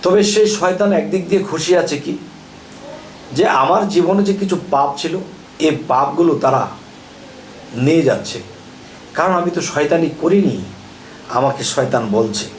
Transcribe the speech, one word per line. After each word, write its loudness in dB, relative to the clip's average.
তবে 4
সেই 4
শয়তান 2
একদিক -2
দিয়ে 2
খুশি -2
আছে -2
কি, -6
যে 2
আমার 2
জীবনে 2
যে 2
কিছু 0
পাপ 2
ছিল, -4
এই 2
পাপগুলো 2
তারা 2
নিয়ে 4
যাচ্ছে, -4
কারণ 2
আমি -2
তো -2
শয়তানি 2
করিনি, 4
আমাকে 0
শয়তান 0
বলছে। 0